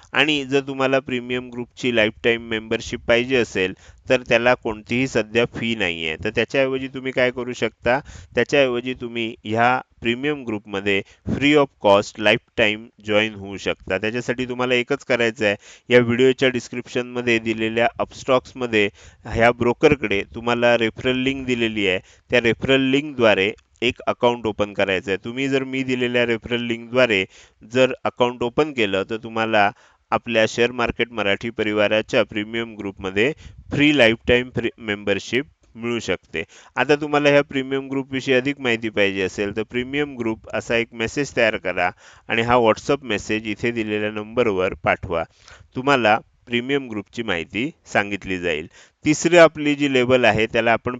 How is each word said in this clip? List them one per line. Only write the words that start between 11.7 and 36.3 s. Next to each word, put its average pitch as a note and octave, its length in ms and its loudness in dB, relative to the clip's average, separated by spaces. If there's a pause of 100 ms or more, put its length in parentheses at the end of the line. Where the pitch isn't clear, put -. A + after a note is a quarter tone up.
cost G#2 360 4
lifetime G#2+ 840 0
जॉईन G#2+ 280 2
होऊ G2 220 -10
शकता. F#2 420 -4
त्याच्यासाठी A#2+ 460 -4
तुम्हाला B2 300 -2
एकच B2 300 -2
करायचं A#2 420 0
आहे, G2+ 100 2 (340)
या B2 100 8
व्हिडिओच्या B2+ 480 4
डिस्क्रिप्शनमध्ये B2 880 -2
दिलेल्या A2+ 500 0 (100)
अपस्टॉक्समध्ये A#2 920 0 (340)
ह्या A2+ 280 4
ब्रोकरकडे A#2+ 680 2 (120)
तुम्हाला A#2+ 440 2
रेफरल A#2+ 380 0
लिंक C3 300 -2
दिलेली A2+ 400 0
आहे, F#2 120 2 (320)
त्या B2 100 4
रेफरल B2 400 2
लिंकद्वारे B2+ 720 2 (300)
एक B2 240 -2
अकाउंट A#2+ 400 0
ओपन G#2 260 -2
करायचं G2 380 -2
आहे. F#2+ 140 -2
तुम्ही B2+ 240 -6
जर C3+ 160 0
मी C3 180 -6
दिलेल्या B2 440 0
रेफरल A#2+ 340 -4
लिंकद्वारे A#2 680 0 (460)
जर B2+ 200 2 (120)
अकाउंट B2 380 -2
ओपन D3 300 -2
केलं, G2 380 0
तर A2+ 60 -4
तुम्हाला A2+ 540 0 (400)
आपल्या A2+ 380 0
शेअर A#2+ 220 0
मार्केट A#2+ 400 -2
मराठी G#2 400 -2
परिवाराच्या G#2+ 720 0
प्रीमियम A2+ 540 -6
ग्रुपमध्ये G2 560 -2 (380)
फ्री D3 280 2
लाईफटाईम B2 560 4
फ्री A#2 240 -4
मेंबरशिप G#2 680 -4 (300)
मिळू A#2 240 -6
शकते. F2 460 -6 (320)